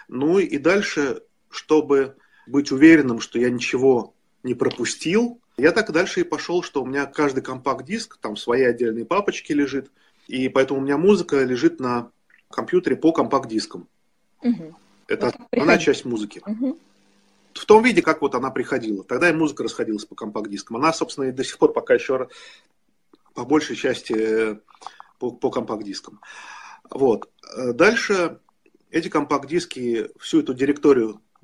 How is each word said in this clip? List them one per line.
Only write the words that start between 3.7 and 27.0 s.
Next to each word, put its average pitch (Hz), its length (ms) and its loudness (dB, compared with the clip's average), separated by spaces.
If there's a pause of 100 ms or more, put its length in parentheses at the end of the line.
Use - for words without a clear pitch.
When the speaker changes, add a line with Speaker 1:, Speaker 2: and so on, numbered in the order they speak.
Speaker 1:
не 123 120 -4
пропустил, 160 840 -2 (180)
я 185 140 6
так 208 200 0
дальше 180 300 0
и - 20 0
пошел, 170 400 -4
что - 180 -6
у 120 40 -4
меня 139 200 -4
каждый 139 380 -2
компакт-диск 131 720 -6
там 107 180 -8
в - 40 -10
своей 123 280 2
отдельной 117 380 0
папочке - 480 -2
лежит. 139 380 -2 (360)
И 127 220 -4
поэтому 135 300 2
у 135 40 -2
меня 143 140 0
музыка 170 460 4
лежит 127 360 0
на 120 320 -4 (380)
компьютере 131 460 -2
по 156 160 2
компакт-дискам. 120 760 -2 (540)
Speaker 2:
Мгм. 170 340 -2 (320)
Speaker 1:
Это 104 180 -2
Speaker 2:
Вот 120 100 -2
как - 160 -20
Speaker 1:
основная 160 240 2
Speaker 2:
приходи- 180 100 0
Speaker 1:
часть 135 200 0
музыки. 110 400 -8
Speaker 2:
Мгм. 247 320 -6 (760)
Speaker 1:
В - 120 -16
том 220 180 8
виде, 220 180 2
как 160 200 0
вот 139 140 -2
она 127 160 -4
приходила. 110 520 -4
Тогда 127 260 0
и - 40 2
музыка 156 300 -2
расходилась 110 420 -6
по - 100 -20
компакт-дискам. 104 640 -10
Она, 156 160 0
собственно, - 320 -6
и 131 80 -4
до 131 100 -6
сих - 140 -12
пор - 160 4
пока - 220 2
еще 131 220 0
ра-, 127 120 -8 (1040)
по 123 100 -10
большей 143 320 2
части, 123 380 -4
э, 110 420 0 (640)
по, 120 120 -6
по 123 180 -4
компакт-дискам. 107 720 -8 (680)
Вот. 127 400 0 (280)